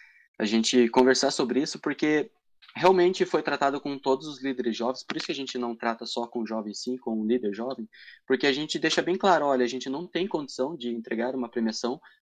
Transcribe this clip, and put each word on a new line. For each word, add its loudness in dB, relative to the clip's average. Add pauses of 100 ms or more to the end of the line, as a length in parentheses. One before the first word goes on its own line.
(400)
a 0
gente 4
conversar 6
sobre 0
isso, -4
porque 0 (440)
realmente 6
foi 0
tratado 0
com -4
todos 0
os -12
líderes -2
jovens, -4
por -6
isso -8
que -4
a -6
gente -8
não -4
trata -4
só -6
com -6
jovens -6
sim, -6
com -6
o -2
líder 0
jovem, -8 (400)
porque 2
a 4
gente -4
deixa 0
bem 0
claro, 4
olha, 2
a 2
gente -6
não -6
tem -2
condição -4
de -8
entregar -4
uma -4
premiação -2 (220)